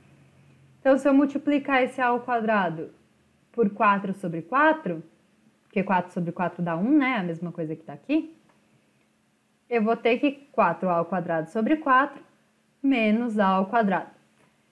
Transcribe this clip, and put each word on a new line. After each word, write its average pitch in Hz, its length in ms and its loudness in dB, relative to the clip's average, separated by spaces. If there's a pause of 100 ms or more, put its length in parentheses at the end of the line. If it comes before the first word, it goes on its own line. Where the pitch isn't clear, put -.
(800)
Então, 269 180 4
se - 100 0
eu 277 60 4
multiplicar 277 680 2
esse 262 180 -4
A 247 60 2
ao 240 140 0
quadrado 214 680 -2 (640)
por 214 180 0
quatro 202 440 2
sobre 165 280 -8
quatro, 262 600 0 (600)
porque 190 220 -4
quatro 185 280 -2
sobre 170 200 -6
quatro 175 300 -4
dá 170 140 -4
um, 247 220 2
né? 262 180 0
A 196 60 -4
mesma 170 300 -6
coisa 160 240 -8
que - 80 -18
tá 143 80 -16
aqui. 294 440 -4 (1300)
Eu 233 120 2
vou 226 140 0
ter 233 220 0
que 285 140 0 (180)
quatro 185 380 0
A 175 60 2
ao 170 100 0
quadrado 170 460 -4
sobre 220 260 -2
quatro 269 440 0 (600)
menos 226 560 0
A 196 80 4
ao 190 200 2
quadrado. 196 440 0 (600)